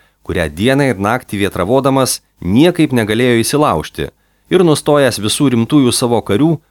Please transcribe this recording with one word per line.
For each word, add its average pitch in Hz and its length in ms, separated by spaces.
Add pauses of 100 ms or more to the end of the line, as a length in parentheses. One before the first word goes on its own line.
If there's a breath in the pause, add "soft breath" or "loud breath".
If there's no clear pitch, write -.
(260 soft breath)
kurią 82 240
dieną 131 400
ir 98 80
naktį 101 460
vėtravodamas 131 760 (200)
niekaip 143 520
negalėjo 117 480
įsilaužti 113 680 (400)
ir, 185 160
nustojęs 143 560
visų 127 320
rimtųjų 117 400
savo 117 320
karių, 147 300 (140)